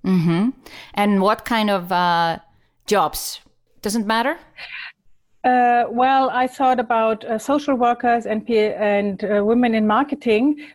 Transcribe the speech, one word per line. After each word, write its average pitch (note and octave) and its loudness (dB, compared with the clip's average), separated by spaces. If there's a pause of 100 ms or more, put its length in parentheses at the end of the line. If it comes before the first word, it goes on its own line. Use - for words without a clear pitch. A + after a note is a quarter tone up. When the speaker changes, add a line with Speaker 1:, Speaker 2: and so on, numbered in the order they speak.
Speaker 1:
Mm-hmm. F3+ 2 (460)
And G3+ 2
what G#3+ 0
kind A3 -2
of, F#3 -2
uh, E3+ 0 (480)
jobs? - -2 (440)
Doesn't G#3+ -4
matter? A#3 -2 (1080)
Speaker 2:
Uh, B3 4
well, C4 2
I B3+ -2
thought B3+ 0
about, A3 0
uh, A3 -4
social C#4+ -2
workers A#3+ 0
and G#3+ -4
pe-, G#3+ 0
and, G3+ -2
uh, G3+ 0
women A#3 2
in G#3+ 2
marketing, B3+ 0 (180)